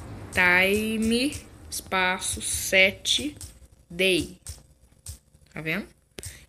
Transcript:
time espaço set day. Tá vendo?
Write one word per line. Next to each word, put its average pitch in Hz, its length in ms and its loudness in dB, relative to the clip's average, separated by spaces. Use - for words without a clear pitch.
time 214 1040 2
espaço 185 680 -2
set - 960 0
day. 175 480 0
Tá 160 80 -12
vendo? 160 260 -4